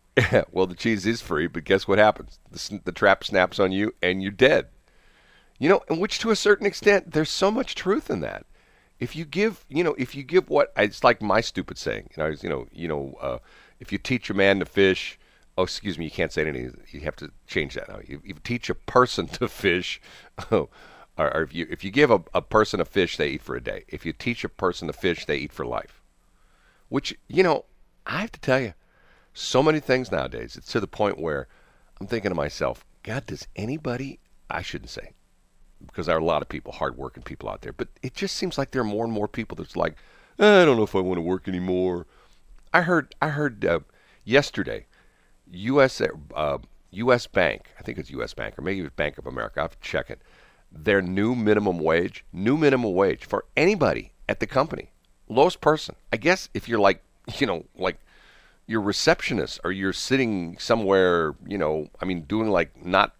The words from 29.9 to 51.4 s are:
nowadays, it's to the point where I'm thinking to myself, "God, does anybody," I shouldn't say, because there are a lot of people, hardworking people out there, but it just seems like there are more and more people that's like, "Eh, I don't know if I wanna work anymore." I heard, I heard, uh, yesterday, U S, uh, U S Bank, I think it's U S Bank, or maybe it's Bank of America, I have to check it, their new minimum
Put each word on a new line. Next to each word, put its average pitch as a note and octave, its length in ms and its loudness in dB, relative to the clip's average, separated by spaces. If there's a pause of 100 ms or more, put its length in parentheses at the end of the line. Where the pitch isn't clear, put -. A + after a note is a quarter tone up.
nowadays, B1+ 460 -4
it's - 160 -14
to A#2 80 0
the G2 60 -2
point - 340 -2
where D2 280 -4 (520)
I'm G2+ 60 -10
thinking G#2 240 -2
to F2+ 40 -2
myself, D2 520 -4 (160)
"God, A#2+ 240 -8
does - 200 -12 (100)
anybody," C3 640 -6 (280)
I - 140 -6
shouldn't - 280 -12
say, - 220 -14 (720)
because E2+ 200 -10
there E2 100 2
are D#2+ 40 0
a D#2+ 40 -2
lot D#2 180 0
of - 60 -10
people, - 240 -12
hardworking C2 500 -8
people A1+ 260 -12
out G1+ 140 -12
there, A1+ 100 -12
but - 160 -8 (140)
it C3 120 -10
just - 220 -6
seems F#3 200 -6
like F#3 140 -4
there C3 120 0
are - 20 0
more G#2+ 200 -2
and A#2 80 -4
more G#2 160 -2
people G#2+ 280 -8
that's E2 200 -12
like, E2 200 -2 (420)
"Eh, G#3 240 10
I - 20 10
don't C#3 120 8
know A2 60 4
if G#2 120 0
I F#2+ 60 4
wanna F2+ 220 0
work F#2 260 -2
anymore." F2+ 580 0 (680)
I F3 80 4
heard, E3+ 400 0
I D3+ 80 0
heard, C#3 340 -4
uh, E2+ 160 2 (440)
yesterday, G#2 600 0 (640)
U A2 300 0
S, C3 220 4 (320)
uh, C#2+ 240 -2 (320)
U A#2 220 0
S A#2+ 140 2
Bank, D#2 520 0
I - 40 -20
think - 140 -10
it's - 140 -12
U C2 120 -8
S A1+ 120 -8
Bank, G#1+ 240 -10
or - 40 -12
maybe F#2+ 180 -4
it's D2 140 -10
Bank D2 220 -4
of B1 100 -16
America, B1+ 340 -8
I D#2 40 -2
have - 160 -10
to - 0 -
check - 300 -6
it, - 100 -14 (520)
their G2 280 2
new G2 340 0
minimum G#2 440 2